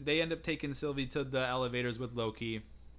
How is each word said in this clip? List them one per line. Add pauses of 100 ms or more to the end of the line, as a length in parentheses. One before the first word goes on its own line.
they
end
up
taking
Sylvie
to
the
elevators
with
Loki, (360)